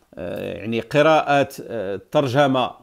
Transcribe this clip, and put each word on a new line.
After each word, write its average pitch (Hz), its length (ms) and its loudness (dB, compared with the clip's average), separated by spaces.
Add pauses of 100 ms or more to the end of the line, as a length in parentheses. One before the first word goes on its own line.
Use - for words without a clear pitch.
(160)
آه، 95 380 -8
يعني 110 260 -4
قراءة، 143 680 2 (120)
آه، 101 340 -6
الترجمة 131 760 0 (120)